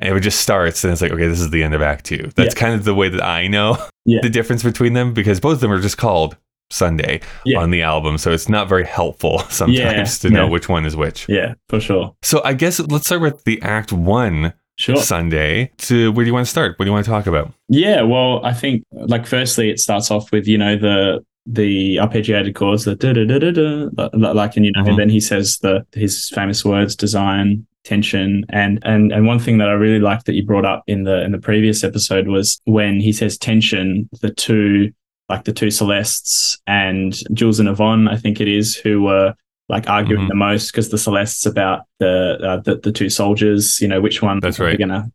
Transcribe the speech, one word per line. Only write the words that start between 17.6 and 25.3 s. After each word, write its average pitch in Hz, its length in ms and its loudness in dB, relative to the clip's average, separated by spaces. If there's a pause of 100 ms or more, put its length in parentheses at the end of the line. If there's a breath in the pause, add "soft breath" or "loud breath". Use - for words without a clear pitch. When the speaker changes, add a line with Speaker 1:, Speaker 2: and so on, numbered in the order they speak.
Speaker 2:
Yeah, 160 340 4
well, 127 420 2
I 123 80 0
think, 123 300 -2 (100)
like, 117 360 -2
firstly, 123 420 0
it 110 80 -4
starts 104 320 0
off 107 220 -2
with, 104 160 2
you 107 100 4
know, 104 180 2
the, 98 480 2 (220)
the 101 520 0
arpeggiated 107 580 0
chords, 104 280 0
the 101 120 -2
da 135 160 0
da 113 120 4
da 127 140 2
da 170 140 2
da, 151 440 0
li-, - 180 -2
li-, 110 200 4
like, 107 220 0
and, 107 100 4
you 101 80 2
know, 98 60 0
Speaker 1:
Mm-hmm. 101 100 2
Speaker 2:
and 104 80 4
then 104 100 4
he 107 120 4
says 98 380 0